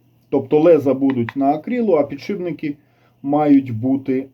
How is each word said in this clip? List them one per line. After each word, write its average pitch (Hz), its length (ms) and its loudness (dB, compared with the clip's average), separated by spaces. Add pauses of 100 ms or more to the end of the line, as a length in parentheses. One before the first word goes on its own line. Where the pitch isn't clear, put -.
(300)
Тобто 147 300 0
леза 151 340 4
будуть 131 420 -2
на 139 160 0
акрилу, 208 440 -2
а 151 80 2
підшипники 156 720 -8 (440)
мають 139 500 2
бути 131 640 -4